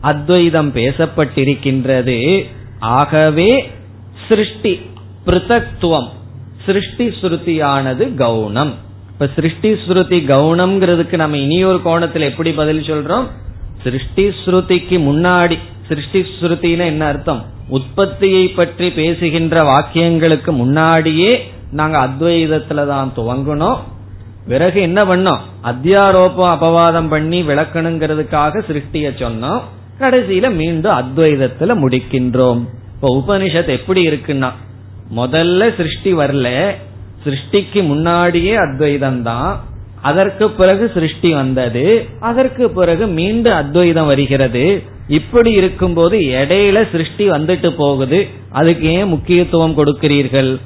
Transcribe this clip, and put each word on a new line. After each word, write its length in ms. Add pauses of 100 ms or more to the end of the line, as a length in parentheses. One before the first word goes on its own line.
அத்வைதம் 680
பேசப்பட்டிருக்கின்றது. 1500 (720)
ஆகவே 600 (680)
சிருஷ்டி 520 (480)
பிருத்தத்துவம், 880 (520)
சிருஷ்டி 500
ஸ்ருதியானது 960 (100)
கவுனம். 560 (340)
இப்ப 220
சிருஷ்டி 480
ஸ்ருதி 480
கவுனம்ங்கிறதுக்கு 920
நம்ம 220
இனியொரு 420
கோணத்துல 480
எப்படி 240
பதில் 340
சொல்றோம்? 400 (520)
சிருஷ்டி 460 (100)
ஸ்ருதிக்கு 680
முன்னாடி, 560 (260)
சிருஷ்டி 440
ஸ்ருதினா 600
என்ன 180
அர்த்தம்? 380 (260)
உற்பத்தியை 840
பற்றி 420
பேசுகின்ற 720
வாக்கியங்களுக்கு 880
முன்னாடியே 800 (400)
நாங்க 260
அத்வைதத்துல 880
தான் 260
துவங்கணும். 680 (640)
பிறகு 360
என்ன 240
பண்ணோம்? 400 (200)
அத்தியாரோபம் 880
அபவாதம் 580
பண்ணி 340
விளக்கணுங்கிறதுக்காக 1200
சிருஷ்டிய 520
சொன்னோம், 460 (340)
கடைசியில 580
மீண்டும் 440
அத்வைதத்துல 800
முடிக்கின்றோம். 840 (260)
இப்ப 260
உபனிஷத் 580
எப்படி 340
இருக்குன்னா 460 (600)
முதல்ல 500 (120)
சிருஷ்டி 420
வரல, 340 (680)
சிருஷ்டிக்கு 640
முன்னாடியே 760
அத்வைதம் 640
தான், 300 (500)
அதற்கு 480
பிறகு 400
சிருஷ்டி 420
வந்தது, 520 (360)
அதற்கு 500
பிறகு 400
மீண்டும் 480
அத்வைதம் 520
வருகிறது. 540 (460)
இப்படி 420
இருக்கும்போது 640 (140)
இடையில 440 (100)
சிருஷ்டி 420
வந்துட்டு 440
போகுது, 480 (320)
அதுக்கு 380
ஏன் 220
முக்கியத்துவம் 640
கொடுக்கிறீர்கள்? 760 (140)